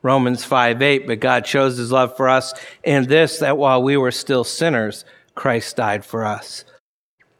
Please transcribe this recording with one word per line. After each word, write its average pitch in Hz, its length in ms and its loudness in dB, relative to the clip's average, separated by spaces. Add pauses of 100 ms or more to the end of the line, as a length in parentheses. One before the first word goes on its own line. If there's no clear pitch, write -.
Romans 127 420 0
five 120 380 2
eight, 139 260 2
"But 113 120 -4
God 127 280 0
shows 135 300 0
his 120 140 -4
love 127 260 2
for 131 100 0
us 131 260 2 (300)
in 139 240 2
this, 151 320 2
that 143 180 0
while 131 240 4
we 135 140 2
were 131 160 2
still 127 320 -2
sinners, 120 640 -2 (280)
Christ - 440 -2
died 104 260 -2
for 113 220 -6
us." - 400 -10 (760)